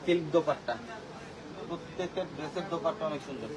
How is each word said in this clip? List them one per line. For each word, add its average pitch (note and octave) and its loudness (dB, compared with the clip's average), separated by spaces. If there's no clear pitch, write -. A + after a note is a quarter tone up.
সিল্ক E3+ 6
দোপাট্টা, D3 4
প্রত্যেকটা F3 -2
ড্রেসের D3 -2
দোপাট্টা - 2
অনেক D3 -2
সুন্দর C#3 -6